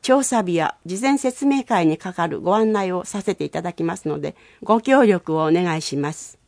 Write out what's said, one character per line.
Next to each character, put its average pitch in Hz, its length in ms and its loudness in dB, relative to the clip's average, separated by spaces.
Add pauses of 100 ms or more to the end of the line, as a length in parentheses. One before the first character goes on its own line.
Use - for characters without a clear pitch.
調 262 200 4
査 240 220 0
日 180 100 -2
や 165 220 0 (100)
事 185 160 -8
前 277 160 2
説 262 280 -4
明 277 180 2
会 180 240 2
に 156 100 2
か 185 160 -10
か 170 140 -2
る 151 120 -6
ご 180 160 0
案 220 160 2
内 196 200 0
を 180 140 -4
さ 202 160 -8
せ 196 120 -2
て 156 100 -4
い 147 60 -6
た 170 120 -6
だ 175 120 -6
き 170 100 -6
ま 170 140 -4
す - 100 -8
の 147 120 -4
で、 147 160 -8 (260)
ご 220 200 2
協 269 240 6
力 175 320 2
を 156 80 0
お 156 60 2
願 175 260 2
い 160 40 -4
し - 160 -6
ま 147 160 -4
す。 - 240 -16 (100)